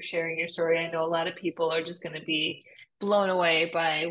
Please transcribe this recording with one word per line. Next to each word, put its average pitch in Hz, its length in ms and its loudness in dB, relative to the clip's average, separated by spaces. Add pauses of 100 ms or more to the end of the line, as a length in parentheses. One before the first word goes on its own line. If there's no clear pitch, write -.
sharing 165 360 -4
your 165 100 -2
story. 165 300 2
I 165 140 -2
know 165 120 0
a 165 40 0
lot 165 200 0
of 175 80 -6
people 165 360 -2
are 165 100 0
just 175 220 -10
gonna 156 200 -10
be 156 400 -4 (360)
blown 202 300 2
away 165 440 4
by 160 380 0